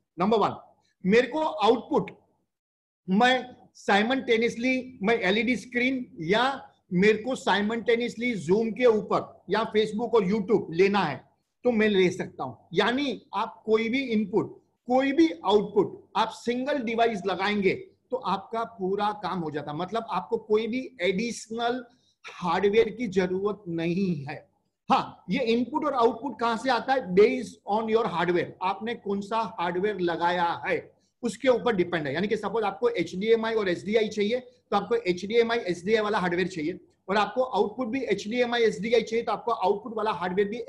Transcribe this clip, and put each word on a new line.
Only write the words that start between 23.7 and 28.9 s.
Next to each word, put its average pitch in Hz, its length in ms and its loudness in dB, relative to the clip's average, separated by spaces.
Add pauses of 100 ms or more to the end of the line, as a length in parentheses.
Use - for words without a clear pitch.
नहीं 170 440 -2 (100)
है। 135 220 -12 (420)
हाँ, - 420 -2
ये 262 140 -2
input 247 400 0
और 277 100 -2
output 240 460 0
कहां 233 180 0
से 254 120 -2
आता 247 220 0
है? 185 220 -2
Based 240 420 4 (140)
on 220 200 -2
your 220 180 4
hardware, 170 420 0 (120)
आपने 214 340 -4